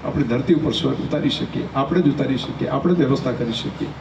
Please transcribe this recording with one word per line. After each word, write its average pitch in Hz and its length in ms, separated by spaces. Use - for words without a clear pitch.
આપણે - 220
ધરતી 127 300
ઉપર 120 180
સ્વર્ગ - 300
ઉતારી 135 340
શકીએ, - 280
આપણે 139 260
જ 151 80
ઉતારી 135 280
શકીએ, - 320
આપણે 160 260
જ 170 40
વ્યવસ્થા 131 340
કરી 117 280
શકીએ. - 280